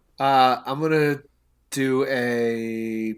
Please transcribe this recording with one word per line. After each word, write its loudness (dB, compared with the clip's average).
uh, 4
I'm -6
gonna 2
do 0
a, -4